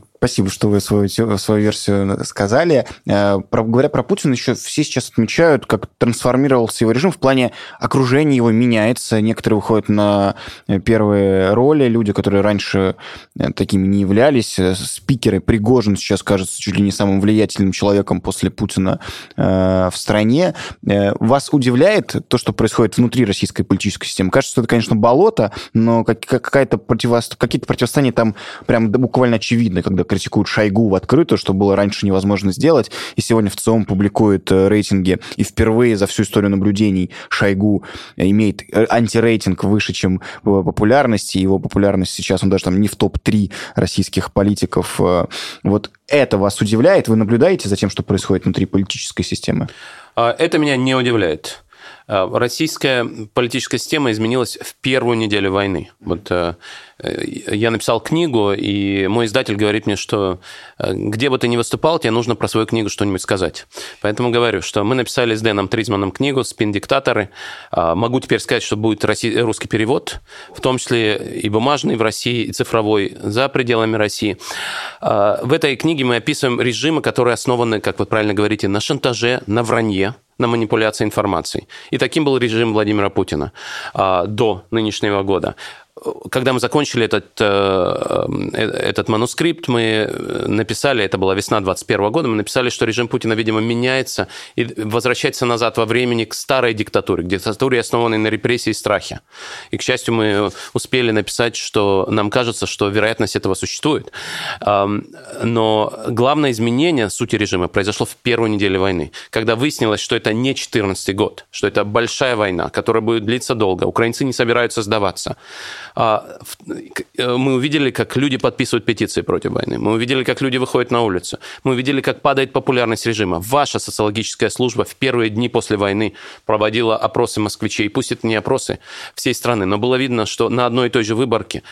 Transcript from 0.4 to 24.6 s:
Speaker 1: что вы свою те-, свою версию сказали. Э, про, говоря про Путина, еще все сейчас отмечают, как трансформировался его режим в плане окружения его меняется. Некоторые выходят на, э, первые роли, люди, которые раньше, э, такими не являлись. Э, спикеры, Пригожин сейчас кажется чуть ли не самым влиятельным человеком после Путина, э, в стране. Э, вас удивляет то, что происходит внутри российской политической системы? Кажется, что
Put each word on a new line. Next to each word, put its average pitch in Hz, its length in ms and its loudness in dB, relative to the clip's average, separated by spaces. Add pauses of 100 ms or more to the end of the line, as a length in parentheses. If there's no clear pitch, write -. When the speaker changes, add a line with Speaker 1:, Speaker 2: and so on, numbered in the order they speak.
Speaker 1:
что - 180 0
вы 104 120 4
свою 101 280 2
те-, 107 300 0
свою 107 240 2
версию 101 640 0
сказали. 131 600 2 (180)
Э, 101 340 2
про, 110 240 0
говоря 120 240 4
про 143 140 0
Путина, 180 300 0
еще 120 240 0
все - 280 -4
сейчас - 280 -4
отмечают, 135 560 2
как - 180 0 (140)
трансформировался 123 840 2
его 110 60 4
режим 135 200 2
в - 80 -12
плане 131 320 4 (280)
окружения 135 580 2
его 117 120 4
меняется. 113 720 2
Некоторые 110 360 0
выходят 104 320 2
на, 101 440 2 (340)
э, 98 120 0
первые 101 760 4
роли, 135 340 4
люди, 113 260 2
которые 98 280 2
раньше, 98 540 0 (420)
э, - 140 0
такими 98 340 0
не 101 140 2
являлись. 110 580 2
Э, 92 160 2
спикеры, 104 680 0
Пригожин 110 580 2
сейчас - 260 -2
кажется 95 360 0
чуть 95 160 -4
ли 98 60 4
не 101 100 4
самым 98 300 0
влиятельным 104 500 2
человеком 98 500 0
после - 280 -2
Путина, 95 500 -2 (360)
э, 92 560 2
в - 60 -10
стране. 123 580 2 (340)
Э, 101 300 4
вас 127 320 2
удивляет 143 640 2 (120)
то, 123 120 2
что - 140 -2
происходит 113 440 2
внутри 120 260 2
российской - 380 0
политической - 460 -2
системы? 92 240 -2
Кажется, - 220 0
что 131 80 2